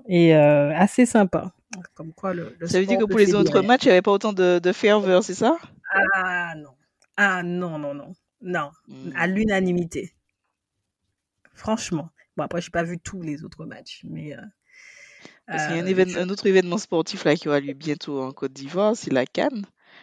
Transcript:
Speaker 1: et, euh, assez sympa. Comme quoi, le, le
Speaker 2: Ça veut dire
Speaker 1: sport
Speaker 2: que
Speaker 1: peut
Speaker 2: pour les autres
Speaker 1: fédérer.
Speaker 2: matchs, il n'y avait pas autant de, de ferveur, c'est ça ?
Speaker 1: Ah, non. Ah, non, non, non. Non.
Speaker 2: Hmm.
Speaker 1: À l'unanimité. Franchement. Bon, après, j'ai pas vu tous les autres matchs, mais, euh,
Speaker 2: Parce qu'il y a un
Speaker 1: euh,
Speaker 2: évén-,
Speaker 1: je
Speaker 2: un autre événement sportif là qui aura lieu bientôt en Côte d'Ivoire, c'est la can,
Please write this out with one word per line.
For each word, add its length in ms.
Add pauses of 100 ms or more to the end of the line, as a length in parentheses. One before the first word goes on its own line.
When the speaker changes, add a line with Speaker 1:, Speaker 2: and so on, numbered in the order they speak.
Speaker 1:
et, 280
euh, 400
assez 300
sympa. 480 (400)
Comme 180
quoi, 220
le, 260
le 80
Speaker 2:
Ça 140
veut 40
dire 100
Speaker 1:
sport 120
Speaker 2:
que 60
Speaker 1:
peut 40
Speaker 2:
pour 20
les 160
autres 180
Speaker 1:
fédérer. 140
Speaker 2:
matchs, 160
il 40
n'y 60
avait 80
pas 100
autant 220
de, 260
de 140
ferveur, 500
c'est 100
ça ? 240 (560)
Speaker 1:
Ah, 440
non. 140 (440)
Ah, 260
non, 380
non, 140
non. 200 (280)
Non. 300 (180)
Speaker 2:
Hmm. 260
Speaker 1:
À 120
l'unanimité. 840 (1400)
Franchement. 560 (280)
Bon, 60
après, 180
j'ai 80
pas 140
vu 160
tous 220
les 240
autres 200
matchs, 380
mais, 320
euh, 60 (1080)
Speaker 2:
Parce 200
qu'il 100
y 20
a 40
un 40
Speaker 1:
euh, 20
Speaker 2:
évén-, 200
Speaker 1:
je 100
Speaker 2:
un 100
autre 180
événement 300
sportif 460
là 120
qui 120
aura 120
lieu 140
bientôt 480
en 100
Côte 200
d'Ivoire, 440
c'est 180
la 120
can, 220 (540)